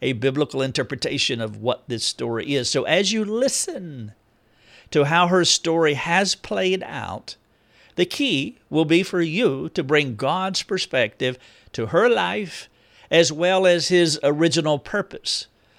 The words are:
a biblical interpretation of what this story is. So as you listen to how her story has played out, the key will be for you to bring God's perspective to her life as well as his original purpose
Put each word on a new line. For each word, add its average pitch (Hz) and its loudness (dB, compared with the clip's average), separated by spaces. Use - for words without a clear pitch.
a 131 -2
biblical 135 -2
interpretation 131 -4
of 110 -8
what 113 -4
this 117 -6
story 117 -4
is. 127 -2
So 135 0
as 190 0
you 220 -2
listen 202 -4
to 147 4
how 170 4
her 180 4
story 165 2
has 180 0
played 190 -2
out, 104 -10
the 180 2
key 180 -2
will 156 2
be 170 4
for 180 -2
you 160 0
to 170 -2
bring 139 0
God's 185 -2
perspective 127 -2
to 113 -4
her 202 4
life 196 -2
as 156 6
well 185 2
as 175 4
his 170 4
original 151 2
purpose - -6